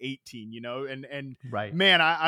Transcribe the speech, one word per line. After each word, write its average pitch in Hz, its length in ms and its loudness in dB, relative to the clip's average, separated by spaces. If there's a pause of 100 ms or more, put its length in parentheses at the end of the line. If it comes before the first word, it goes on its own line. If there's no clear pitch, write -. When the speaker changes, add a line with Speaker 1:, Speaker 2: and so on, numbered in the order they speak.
Speaker 1:
eighteen, 120 500 -10
you 117 80 -12
know? 123 240 -6
And, 135 220 -10
and 135 300 -10 (140)
Speaker 2:
Right. 107 240 -4
Speaker 1:
man, 180 280 6
I, 160 120 4 (140)